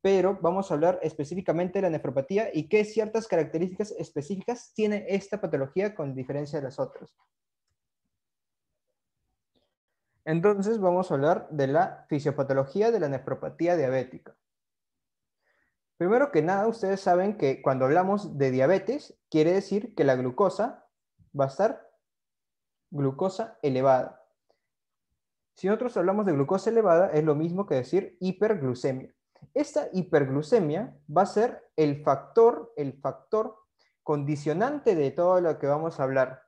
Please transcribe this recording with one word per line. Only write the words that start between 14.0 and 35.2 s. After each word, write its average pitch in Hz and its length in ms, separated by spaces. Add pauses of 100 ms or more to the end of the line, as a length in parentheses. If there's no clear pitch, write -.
Primero 240 320
que 156 120
nada, 196 240
ustedes 196 340
saben 190 380
que 135 240
cuando 131 240
hablamos 185 500
de 135 140
diabetes, 185 680 (140)
quiere 156 220
decir 196 420
que 160 100
la 135 100
glucosa 180 680 (540)
va 139 60
a 135 40
estar - 420 (1000)
glucosa 143 720
elevada. 131 600 (1300)
Si - 140
nosotros 220 280
hablamos 190 300
de 180 60
glucosa 143 360
elevada, 196 440
es 156 120
lo 156 100
mismo 170 300
que 160 120
decir - 440
hiperglucemia. 147 960 (400)
Esta 294 360
hiperglucemia 156 1040 (140)
va 151 140
a 202 40
ser - 500
el 147 260
factor, - 720
el 139 240
factor 214 560 (460)
condicionante 156 920
de 139 160
todo 180 280